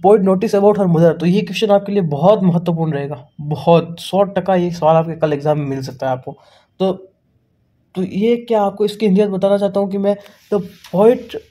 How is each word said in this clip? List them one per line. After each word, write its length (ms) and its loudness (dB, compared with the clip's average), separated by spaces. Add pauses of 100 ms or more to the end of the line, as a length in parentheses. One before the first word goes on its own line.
poet 260 4
notice 300 0
about 240 4
her 60 2
mother? 300 4
तो 60 -2
ये 160 2
क्वेश्चन 300 -2
आपके 200 0
लिए 100 0 (120)
बहुत 300 2
महत्वपूर्ण 500 -2
रहेगा, 300 -8 (180)
बहुत, 580 0
सौ 240 0
टका 320 -2
ये 160 0
सवाल 240 2
आपके 240 -2
कल 140 0
एग्जाम 260 -2
में 80 -6
मिल 140 -6
सकता 240 -10
है 60 -2
आपको। 260 -10 (420)
तो, 140 -2 (1000)
तो 80 -4
ये 320 0 (120)
क्या 140 0
आपको 240 -2
इसकी 200 -4
अहमियत 240 2
बताना 280 0
चाहता 220 -2
हूँ 120 -2
कि 60 -6
मैं 180 0 (360)
the 80 0 (280)
poet 480 0 (140)